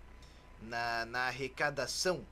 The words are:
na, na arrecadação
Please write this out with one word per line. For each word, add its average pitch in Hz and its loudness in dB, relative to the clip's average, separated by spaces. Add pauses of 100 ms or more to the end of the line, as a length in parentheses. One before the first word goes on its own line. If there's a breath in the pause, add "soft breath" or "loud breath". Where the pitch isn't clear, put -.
(640 loud breath)
na, 117 0
na 120 0
arrecadação 135 2